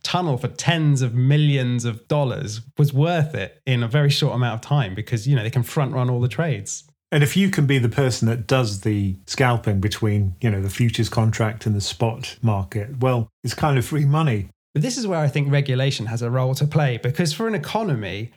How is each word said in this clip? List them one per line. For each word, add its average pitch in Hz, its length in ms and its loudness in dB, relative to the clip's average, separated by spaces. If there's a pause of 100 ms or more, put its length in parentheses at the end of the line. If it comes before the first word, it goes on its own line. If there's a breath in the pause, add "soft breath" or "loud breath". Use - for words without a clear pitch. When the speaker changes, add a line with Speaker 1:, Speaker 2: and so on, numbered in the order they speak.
Speaker 1:
tunnel 170 360 -2
for 120 100 -4
tens 151 540 2
of 120 120 -2
millions 131 720 2
of 110 220 -6
dollars 113 540 -2 (160)
was 147 140 4
worth 151 440 2
it 95 320 -8
in 123 160 2
a 113 40 0
very 143 220 2
short 139 240 0
amount 120 220 0
of 117 60 -8
time 110 340 0
because, 107 320 -4
you 143 80 4
know, 110 80 0
they 110 80 -2
can 120 120 0
front 143 300 -2
run 123 160 0
all 123 100 -2
the 123 80 2
trades. 117 580 -4 (260)
Speaker 2:
And 147 120 4
if - 120 2
you 190 140 4
can 156 160 2
be 135 140 4
the 120 100 2
person 123 380 2
that 113 180 0
does 113 360 0
the 101 340 0 (100)
scalping 113 540 2
between, 104 640 0
you 120 100 2
know, 98 100 -2
the 98 80 -2
futures 117 400 0
contract 110 560 0
and 107 100 2
the 101 60 0
spot 117 600 -4
market, 107 580 -2
well, 127 300 0 (140)
it's 120 120 -4
kind 143 220 2
of 117 80 0
free 147 200 0
money. 139 440 2 (260)
Speaker 1:
But 151 80 2
this 247 140 -4
is 226 100 -4
where 175 120 0
I 151 80 2
think 139 240 0
regulation 135 540 0
has 113 160 -4
a 120 80 -2
role 131 240 0
to 147 140 0
play, 143 300 0
because 151 360 -2
for 226 140 -4
an 220 80 -2
economy, 113 800 -4